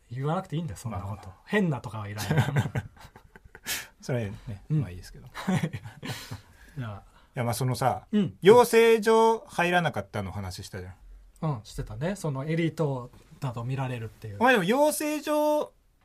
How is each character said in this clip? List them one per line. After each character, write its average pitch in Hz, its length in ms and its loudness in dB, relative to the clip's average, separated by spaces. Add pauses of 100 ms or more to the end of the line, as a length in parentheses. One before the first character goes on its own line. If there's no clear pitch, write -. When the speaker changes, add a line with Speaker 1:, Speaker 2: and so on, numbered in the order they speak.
(100)
Speaker 1:
言 131 160 -6
わ 160 100 -2
な 185 60 -4
く - 40 -12
て 143 100 -6
い 160 40 -4
い - 20 -6
ん 165 40 -6
だ 110 80 -8
よ、 - 40 -14
そ - 100 -8
ん 113 40 -8
な 92 60 -6
こ 92 100 -8
と。 - 0 -
Speaker 2:
ま 104 60 -6
あ - 120 -16
ま 95 60 -16
あ。 - 20 -18 (100)
Speaker 1:
変 196 260 2
な 123 100 -2
と 117 100 -10
か 110 80 -10
は 101 100 -8
い 104 60 -10
ら 104 80 -6
な 139 400 2
い。 - 180 -4
Speaker 2:
<laughs> - 1200 -14
そ - 120 -6
れ 117 180 -2 (160)
ね、 101 240 -12
Speaker 1:
う 156 60 0
ん。 151 40 0
Speaker 2:
ま 110 60 -2
あ 90 40 -10
い 90 40 -12
い - 20 -14
で 90 60 -16
す - 100 -18
け - 60 -20
ど。 - 140 -20
Speaker 1:
は - 240 -2
い。 - 40 0
Speaker 2:
<laughs> - 1160 -10
Speaker 1:
じ 127 60 -4
ゃ 113 40 -6
あ。 101 140 -12 (340)
Speaker 2:
い - 20 -10
や、 123 60 -2
ま 117 60 -2
あ 117 40 -2
そ 135 100 -4
の 127 100 0
さ、 113 380 0
Speaker 1:
う 214 60 2
ん。 190 240 0
Speaker 2:
養 233 220 10
成 226 380 6
所 226 440 4
入 175 240 0
ら 180 120 4
な 151 100 0
か - 80 -6
っ 98 80 -8
た 107 140 -6
の 92 100 -6
話 95 300 -8
し - 80 -14
た 95 100 -10
じ 90 60 -12
ゃ 92 40 -14 (560)
ん。 156 40 0
Speaker 1:
う 139 60 -2
ん、 110 80 -8
し - 100 -18
て 123 100 -8
た 107 120 -12
ね。 170 200 -4
そ 160 140 -6
の 135 140 -4
エ 160 120 -2
リ 165 140 2
ー 156 40 -8
ト 135 360 -4 (280)
だ 131 140 -4
と 120 100 -8
見 127 140 -4
ら 131 120 -2
れ 123 120 -6
る 113 60 -8
っ - 20 -8
て - 200 -16
い 104 40 -12
う。 101 80 -12
Speaker 2:
お 214 40 2
前 254 100 6
で 233 40 4
も 180 60 0
養 285 280 4
成 302 300 -4
所 302 500 0 (320)